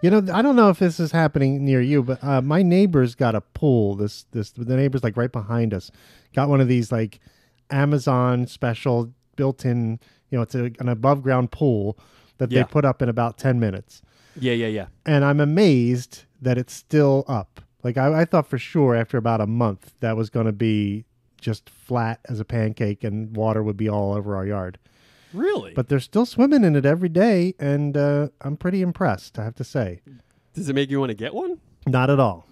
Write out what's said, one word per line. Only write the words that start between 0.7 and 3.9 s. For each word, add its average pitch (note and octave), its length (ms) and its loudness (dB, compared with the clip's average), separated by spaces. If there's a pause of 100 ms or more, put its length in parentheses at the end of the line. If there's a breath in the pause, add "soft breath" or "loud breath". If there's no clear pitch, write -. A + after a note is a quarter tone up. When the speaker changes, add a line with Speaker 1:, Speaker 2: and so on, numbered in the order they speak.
Speaker 1:
this F3 220 2
is D#3+ 100 0
happening C#3+ 540 2
near C3+ 160 4
you, C3+ 220 2
but, B2+ 200 -4
uh, C3+ 200 0
my D3+ 200 2
neighbor's F3 520 4
got A#2+ 200 0
a G#2 60 0
pool. A2+ 540 0